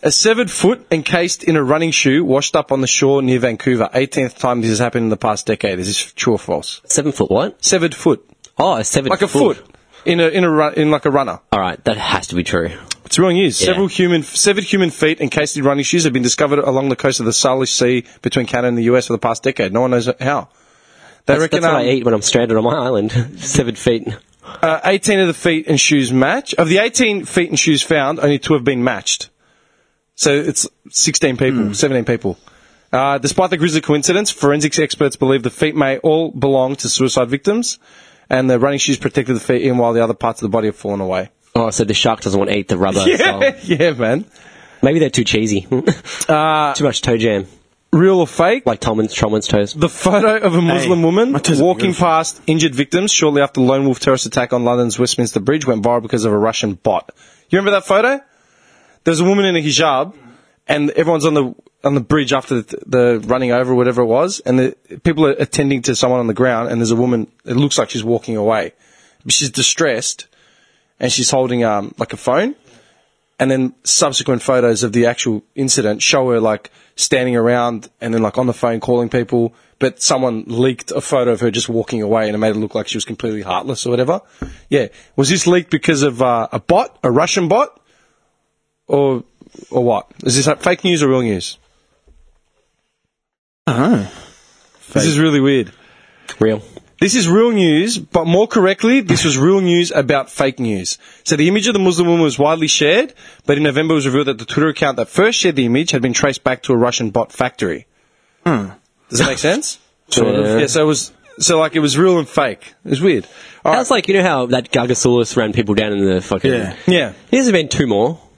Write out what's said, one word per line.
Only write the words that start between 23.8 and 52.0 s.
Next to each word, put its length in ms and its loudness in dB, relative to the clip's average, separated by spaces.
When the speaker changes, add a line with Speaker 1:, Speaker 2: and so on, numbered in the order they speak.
Speaker 1:
Uh, 220 0
eighteen 360 0
of 60 2
the 80 0
feet 340 -2
and 100 2
shoes 340 2
match. 420 0
Of 140 2
the 100 2
eighteen 480 0
feet 240 -2
and 80 0
shoes 240 2
found, 380 0
only 180 0
two 160 0
have 100 0
been 200 0
matched. 440 -4
So 200 0
it's 320 -2
sixteen 460 0
people, 280 0
Speaker 3:
Hmm. 100 -4
Speaker 1:
seventeen 320 0
people. 320 -4
Uh, 260 0
despite 320 0
the 80 -2
grisly 240 0
coincidence, 480 0
forensics 480 0
experts 380 -2
believe 260 0
the 80 -2
feet 260 -2
may 220 0
all 320 0
belong 460 0
to 120 -8
suicide 400 0
victims, 500 -4
and 200 0
the 80 2
running 200 0
shoes 200 -2
protected 380 -2
the 40 -4
feet 220 -2
even 160 2
while 160 2
the 100 2
other 100 -2
parts 280 -4
of 40 -4
the 60 -4
body 160 0
have 80 -6
fallen 240 -6
away. 300 -4
Speaker 2:
Oh, 160 0
so 140 -2
the 100 -2
shark 260 0
doesn't 180 -2
want 120 0
to 60 0
eat 120 -6
the 100 0
rubber 220 0
Speaker 1:
<laughs> 60 2
Yeah, 80 4
Speaker 2:
as 60 -2
well. 340 0
Speaker 1:
yeah, 280 0
man. 320 -2
Speaker 2:
Maybe 200 4
they're 100 2
too 140 0
cheesy. 460 -2
<laughs> 580 -4
Speaker 1:
Uh, 460 2
Speaker 2:
Too 100 -2
much 160 0
toe 160 0
jam. 300 0
Speaker 1:
real 280 4
or 60 2
fake? 400 0
Speaker 2:
Like 140 -2
Tolman's, 340 -2
Trollman's 340 0
toes. 260 0
Speaker 1:
The 140 0
photo 480 2
of 180 0
a 80 4
Muslim 380 2
Speaker 3:
Hey, 40 2
Speaker 1:
woman 280 2
Speaker 3:
my 60 0
toes 220 0
are 40 4
Speaker 1:
walking 220 0
Speaker 3:
beautiful. 200 0